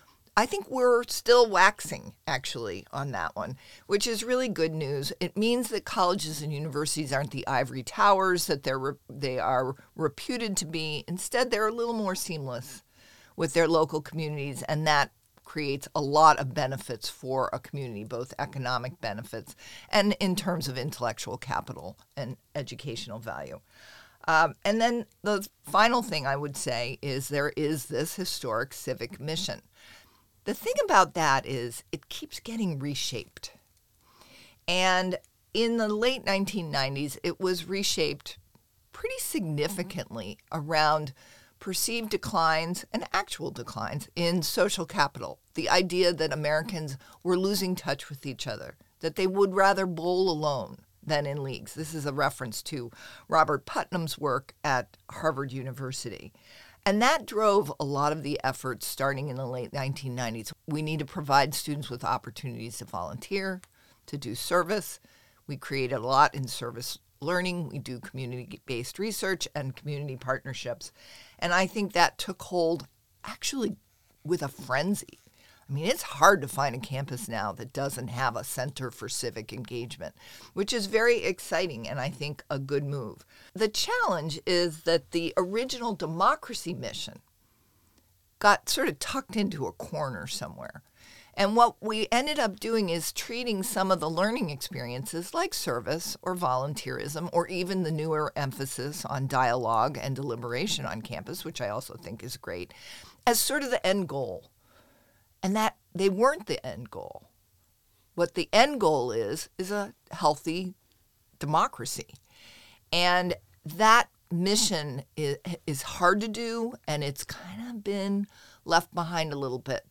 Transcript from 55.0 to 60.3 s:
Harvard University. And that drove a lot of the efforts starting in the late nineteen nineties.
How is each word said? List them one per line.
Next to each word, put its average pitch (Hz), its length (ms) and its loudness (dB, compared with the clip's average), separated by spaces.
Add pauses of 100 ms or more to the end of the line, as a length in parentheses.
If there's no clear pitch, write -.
Harvard 139 420 -2
University. 131 800 -8 (520)
And 208 160 4
that 269 240 4
drove 208 540 4
a 151 60 -2
lot 143 260 2
of 156 120 -4
the 139 200 -2
efforts 131 420 -4
starting 135 440 -2
in 127 80 -8
the 135 80 -6
late 123 260 -8
nineteen 135 440 -6
nineties. 117 360 -6 (160)